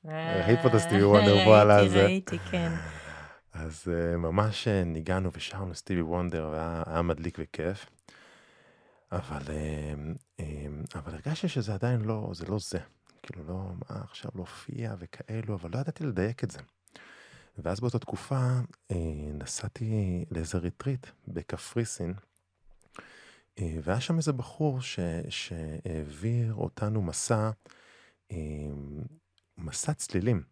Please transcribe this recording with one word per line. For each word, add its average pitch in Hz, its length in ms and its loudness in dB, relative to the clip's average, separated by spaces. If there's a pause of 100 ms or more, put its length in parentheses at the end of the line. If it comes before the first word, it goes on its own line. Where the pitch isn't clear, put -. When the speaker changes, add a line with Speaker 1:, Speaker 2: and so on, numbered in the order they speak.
Speaker 1:
אה, 160 400 -2
Speaker 2:
ראית 120 140 6
פה 131 60 6
את 123 60 8
הסטיבי 101 300 6
וונדר 101 420 8
פה 107 160 12
על 104 100 10
Speaker 1:
ראיתי, 101 160 12
Speaker 2:
הזה. 95 180 8
Speaker 1:
ראיתי, 95 340 0
כן. 92 320 -2 (800)
Speaker 2:
אז, 80 400 -8
אה, 85 240 0
ממש, 98 500 0
אה, 98 160 4
ניגענו 85 500 0
ושרנו 92 420 -8
סטיבי 87 260 -2
וונדר, 82 500 -2
והיה, 82 340 -4
היה 82 160 0
מדליק 82 400 -2
וכיף. 85 440 -6 (1300)
אבל, 76 380 -6
אה, 76 440 -6 (460)
אה, 73 280 -8 (280)
אבל 80 180 -10
הרגשתי 151 340 -6
שזה 110 260 -2
עדיין 117 280 0
לא, 107 320 -2
זה 85 120 -10
לא 98 140 -2
זה. 90 200 -6 (440)
כאילו, - 240 -12
לא, 92 240 -6 (180)
מה 98 140 -8
עכשיו - 320 -12
להופיע 104 640 -8
וכאלו, 107 560 -6
אבל 85 180 -8
לא 120 60 -2
ידעתי 151 240 -6
לדייק 110 400 0
את 101 80 -4
זה. - 80 -16 (1000)
ואז 90 220 -2
באותה 120 200 0
תקופה, - 400 -4 (520)
אה, 95 40 -2 (380)
נסעתי 95 1000 -4
לאיזה 82 260 -4
ריטריט 127 500 -4 (200)
בקפריסין, 87 840 -6 (1500)
אה, 82 240 -4
והיה 98 180 0
שם 165 160 0
איזה 151 160 0
בחור 131 480 -2
ש-, - 180 -8 (300)
שהעביר 80 1200 -4
אותנו 104 480 -2
מסע, 110 480 0 (840)
אה, 90 60 -6 (1200)
מסע 85 360 -6
צלילים 98 580 0